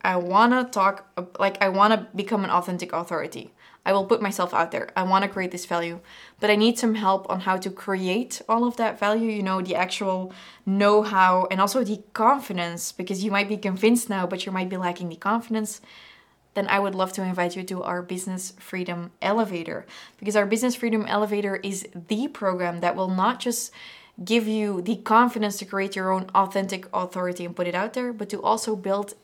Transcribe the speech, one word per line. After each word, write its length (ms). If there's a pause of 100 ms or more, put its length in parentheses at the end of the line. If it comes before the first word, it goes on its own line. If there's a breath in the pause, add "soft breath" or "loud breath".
I 140
wanna 480
talk, 420 (320)
like, 240
I 60
wanna 480
become 260
an 80
authentic 420
authority. 600 (320 soft breath)
I 80
will 120
put 160
myself 320
out 200
there. 240
I 80
wanna 240
create 240
this 120
value, 360 (400 loud breath)
but 100
I 60
need 200
some 200
help 340
on 120
how 140
to 140
create 760
all 160
of 140
that 200
value, 320
you 140
know, 180
the 140
actual 560 (320 loud breath)
know-how 880
and 80
also 240
the 180 (120)
confidence, 760
because 320
you 80
might 180
be 80
convinced 540
now, 160
but 180
you 60
might 180
be 80
lacking 320
the 60
confidence," 640 (720 loud breath)
then 120
I 140
would 160
love 160
to 100
invite 320
you 80
to 220
our 180
Business 560
Freedom 540 (100)
Elevator, 640 (320 loud breath)
because 160
our 120
Business 280
Freedom 320
Elevator 560
is 320
the 320
program 540
that 160
will 100 (180)
not 140
just 320 (540 loud breath)
give 240
you 320
the 160
confidence 640
to 80
create 280
your 160
own 240
authentic 580
authority 520
and 100
put 120
it 80
out 180
there, 220
but 160
to 120
also 320
build 380 (120)